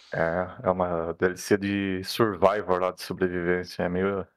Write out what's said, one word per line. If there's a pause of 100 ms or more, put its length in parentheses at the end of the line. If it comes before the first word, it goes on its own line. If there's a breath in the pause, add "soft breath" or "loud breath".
(120 soft breath)
É,
é
uma
D
L
C
de
Survivor
lá,
de
sobrevivência.
É
meio, (100)